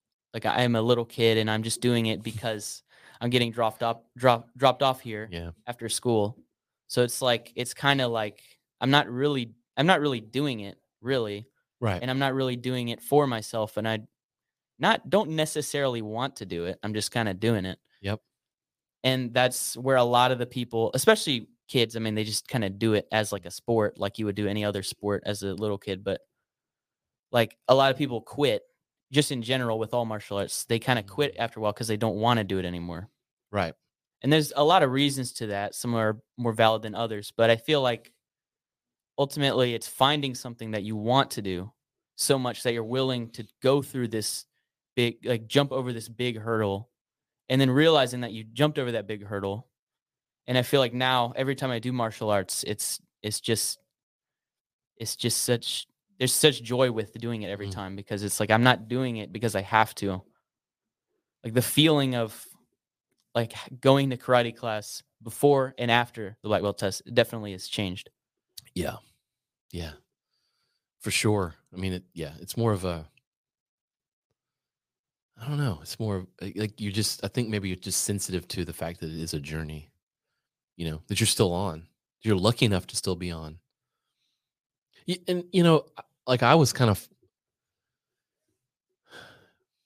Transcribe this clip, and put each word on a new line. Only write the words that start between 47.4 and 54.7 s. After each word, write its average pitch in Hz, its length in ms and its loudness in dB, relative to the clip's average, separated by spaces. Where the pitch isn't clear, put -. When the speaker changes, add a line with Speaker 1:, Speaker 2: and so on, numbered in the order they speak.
Speaker 1:
and 131 120 4
then 131 100 4
realizing 131 520 4
that 113 100 -8
you 110 120 -10
jumped 143 340 0
over 123 140 -2
that 107 140 -4
big 104 180 -8
hurdle. 101 440 -4
And 127 120 2
I 123 40 4
feel 139 180 2
like 120 140 0
now, 127 420 0
every 135 200 -2
time 135 140 -4
I 120 100 -2
do 127 120 -4
martial 113 380 -2
arts, 98 360 -2
it's, - 340 -6
it's 107 180 -6
just, - 400 -2